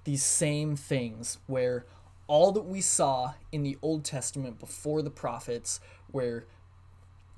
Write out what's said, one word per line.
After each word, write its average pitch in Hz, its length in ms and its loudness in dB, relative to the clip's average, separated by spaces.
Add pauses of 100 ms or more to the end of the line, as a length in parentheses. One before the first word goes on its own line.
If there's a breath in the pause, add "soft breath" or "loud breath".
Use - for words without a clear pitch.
these 139 180 0
same 151 520 2
things 120 720 -4
where 127 380 0 (440 loud breath)
all 160 240 8
that 208 100 2
we 185 180 -6
saw 135 540 2 (180)
in 147 100 0
the 139 200 -2
Old 156 220 0
Testament 131 540 -6
before 151 440 -2
the 143 80 -4
prophets, 120 720 -6 (300 loud breath)
where 120 360 -2 (920 soft breath)